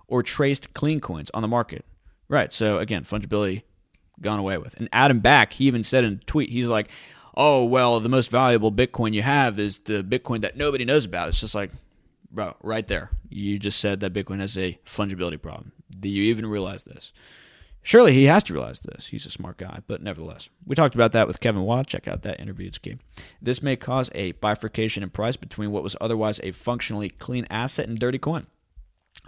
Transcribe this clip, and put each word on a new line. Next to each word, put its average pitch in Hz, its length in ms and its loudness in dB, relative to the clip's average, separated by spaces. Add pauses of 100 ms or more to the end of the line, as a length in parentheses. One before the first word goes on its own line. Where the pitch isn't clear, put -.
or 123 140 2
traced - 520 -2
clean 151 260 0
coins 80 340 -8
on 113 80 -4
the 107 60 0
market. 117 360 -2 (440)
Right, 135 240 0
so 107 260 2
again, 104 260 -2
fungibility 104 580 -2 (580)
gone 104 180 -2
away 95 200 -2
with. - 160 -12
And 117 180 -8
Adam 127 280 6
Back, 120 340 6
he 135 120 0
even 123 160 2
said 127 220 2
in 104 100 -2
a - 120 -12
tweet, 151 240 0
he's 120 180 -2
like, 107 220 0 (460)
"Oh, 139 280 6
well, 123 360 4
the 113 80 0
most 127 220 4
valuable 117 420 4
Bitcoin 113 420 0
you 104 80 0
have 131 360 2
is 104 200 -2
the 104 240 -2
Bitcoin 113 400 -2
that - 140 -4
nobody 139 280 -2
knows 123 200 -2
about." 85 240 -6
It's - 120 0
just 110 140 -6
like, 101 160 -6 (600)
bro, 95 320 -8
right 110 240 -4
there. 92 240 -4 (180)
You 101 300 -4
just 98 220 -2
said 101 200 0
that 98 120 -4
Bitcoin 98 280 -4
has 98 160 -6
a 92 280 -4
fungibility 90 560 -4
problem. - 320 -14 (260)
Do 98 100 -6
you 101 160 0
even 110 220 2
realize 101 380 -6
this? - 280 -20 (720)
Surely 220 300 8
he 135 120 8
has 170 180 8
to - 100 -10
realize 62 280 -8
this. - 260 -16
He's - 180 -12
a - 60 -14
smart - 260 -12
guy, - 300 -12
but - 160 -6
nevertheless. 82 480 -10 (160)
We 139 100 -2
talked 147 180 4
about 117 180 6
that 113 140 6
with 87 140 -4
Kevin 104 220 0
Waugh. 120 200 0
Check - 240 -8
out - 160 -8
that - 160 -8
interview. 101 280 -12
It's - 100 -12
key. 117 220 -14 (420)
This 120 220 -2
may 139 120 0
cause 127 400 -2
a 90 180 -4
bifurcation 107 720 -2
in 95 60 -8
price 113 280 -4
between - 340 -8
what 101 120 -2
was 98 160 -8
otherwise 110 440 -2
a 95 80 -6
functionally 104 580 -6
clean 123 400 -8
asset 120 400 -4
and 113 100 -6
dirty 123 200 0
coin. 165 280 -6 (800)